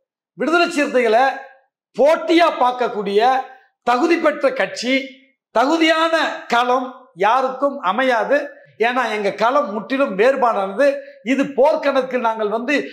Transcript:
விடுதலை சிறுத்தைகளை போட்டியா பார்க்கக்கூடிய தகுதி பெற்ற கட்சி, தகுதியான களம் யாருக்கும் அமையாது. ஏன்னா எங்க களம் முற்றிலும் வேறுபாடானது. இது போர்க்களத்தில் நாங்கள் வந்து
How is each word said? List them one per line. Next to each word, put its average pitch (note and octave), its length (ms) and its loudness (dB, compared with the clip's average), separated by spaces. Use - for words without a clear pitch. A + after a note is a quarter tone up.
விடுதலை D#4+ 300 0
சிறுத்தைகளை B3 560 2
போட்டியா D#4+ 580 4
பார்க்கக்கூடிய G#3+ 640 -2
தகுதி C#4+ 300 2
பெற்ற D4 340 0
கட்சி, A3 440 -4
தகுதியான D#4+ 580 2
களம் B3 400 0
யாருக்கும் B3+ 640 0
அமையாது. A3+ 560 0
ஏன்னா B3 300 0
எங்க G#3+ 240 -2
களம் B3+ 380 0
முற்றிலும் C4+ 440 -2
வேறுபாடானது. A3+ 720 0
இது C4+ 260 0
போர்க்களத்தில் C4 760 0
நாங்கள் G#3+ 240 -2
வந்து A#3+ 220 -2